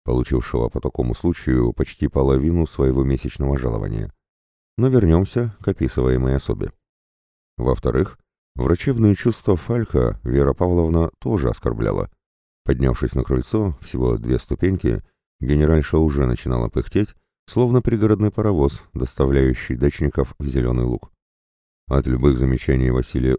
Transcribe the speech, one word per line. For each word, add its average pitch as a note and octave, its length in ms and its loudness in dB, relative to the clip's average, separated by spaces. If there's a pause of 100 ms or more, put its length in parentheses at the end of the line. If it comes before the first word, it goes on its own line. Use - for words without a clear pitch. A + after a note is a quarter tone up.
получившего B1 640 -2
по - 120 -8
такому A#1 340 -4
случаю B1 580 0
почти - 360 -4
половину C#2+ 580 2
своего C2+ 360 0
месячного C#2 540 -2
жалования. G#1+ 560 -4 (640)
Но B2 120 2
вернемся G#2+ 760 2
к - 60 -8
описываемой B1+ 680 0
особе. G1+ 380 -4 (840)
Во-вторых, B1 600 -2 (420)
врачебные G#2 540 2
чувства G#2+ 420 0
Фалька C#2+ 680 -2
Вера C#2 300 2
Павловна E2 640 2
тоже F#2 300 -2
оскорбляла. A1 600 -4 (540)
Поднявшись B1+ 500 0
на B1+ 100 -2
крыльцо, D#2 560 -2
всего B1 380 -2
две A#1+ 200 -2
ступеньки, F2 640 -2 (380)
генеральша D2+ 580 2
уже C#2+ 280 2
начинала A#1+ 420 -2
пыхтеть, - 460 -2 (320)
словно A#2+ 360 2
пригородный G#2+ 480 2
паровоз, F2+ 520 0 (100)
доставляющий C2 840 0
дачников C#2 640 -2
в D2 80 -6
Зеленый B1 380 0
Луг. B1 260 -4 (800)
От C2 180 0
любых C2 300 4
замечаний B1+ 540 0
Василия B1+ 480 0